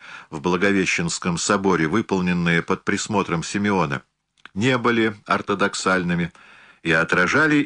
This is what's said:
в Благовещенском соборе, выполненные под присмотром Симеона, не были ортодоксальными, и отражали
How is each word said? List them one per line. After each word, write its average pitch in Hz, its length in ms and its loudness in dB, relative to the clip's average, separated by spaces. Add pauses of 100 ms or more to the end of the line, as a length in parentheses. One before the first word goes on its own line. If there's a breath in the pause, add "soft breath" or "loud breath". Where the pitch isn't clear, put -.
(300 loud breath)
в 80 100 -10
Благовещенском 90 1000 0
соборе, 95 500 2
выполненные 87 760 0
под - 220 -4
присмотром 95 580 -2
Симеона, 92 600 -2 (500)
не 123 240 0
были 113 380 0 (100)
ортодоксальными, 92 1040 -2 (520 loud breath)
и 82 80 -4
отражали 92 760 2